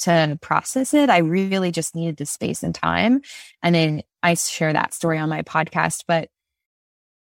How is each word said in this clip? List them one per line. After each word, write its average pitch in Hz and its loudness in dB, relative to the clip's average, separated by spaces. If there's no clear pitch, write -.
to 160 2
process - -2
it. 285 4
I 185 6
really 185 0
just 165 -6
needed 165 -4
the 147 -8
space - -6
and 170 -2
time. 220 2
And 175 2
then 156 2
I 175 4
share - -2
that - -2
story 160 -2
on 156 -2
my 156 -4
podcast, 160 -4
but 165 -2